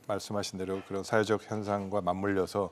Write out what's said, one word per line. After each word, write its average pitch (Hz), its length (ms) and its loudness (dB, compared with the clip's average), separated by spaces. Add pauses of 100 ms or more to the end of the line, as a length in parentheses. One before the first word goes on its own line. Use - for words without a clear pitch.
말씀하신 101 540 -4
대로 95 260 -4
그런 98 160 -4
사회적 107 480 2
현상과 101 500 -2
맞물려서 95 720 2